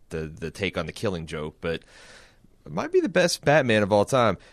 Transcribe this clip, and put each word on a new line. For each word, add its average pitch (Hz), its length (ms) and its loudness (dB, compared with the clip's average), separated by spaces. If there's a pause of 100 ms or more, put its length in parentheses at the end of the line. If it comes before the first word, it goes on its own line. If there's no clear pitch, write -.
the, 80 140 -8
the 80 280 -10
take 92 260 -6
on 82 100 -4
the 82 60 -10
Killing 87 340 -6
Joke, 78 340 -10
but 82 220 -6 (840)
it 73 60 -14
might 233 180 -6
be 359 100 4
the 302 80 0
best 175 360 0
Batman 123 400 4
of 98 80 0
all 101 140 6
time. 117 300 2 (160)